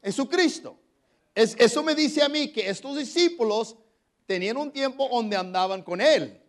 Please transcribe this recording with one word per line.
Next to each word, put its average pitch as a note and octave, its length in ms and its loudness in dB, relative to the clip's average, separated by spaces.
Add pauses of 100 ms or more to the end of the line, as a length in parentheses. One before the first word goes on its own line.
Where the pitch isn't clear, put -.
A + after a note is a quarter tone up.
Jesucristo. D4 720 -2 (580)
Es, A3 240 4
eso A#3+ 240 4
me D#4 120 0
dice D4+ 280 2
a C#4+ 60 2
mí D4 220 -4
que G3 180 -6
estos C4+ 280 -8
discípulos C4 800 0 (500)
tenían G3 320 -2
un D4 140 -6
tiempo C4+ 380 -2
donde A3+ 280 -2
andaban F#3 460 -2
con F3 180 -4
él. A3+ 480 2